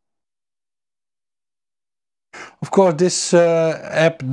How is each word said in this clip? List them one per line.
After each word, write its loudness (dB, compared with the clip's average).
Of -12
course, 4
this, -2
uh, 2
app, 0